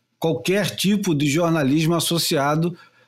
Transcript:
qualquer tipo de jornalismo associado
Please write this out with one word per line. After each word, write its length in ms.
qualquer 560
tipo 380
de 160
jornalismo 640
associado 840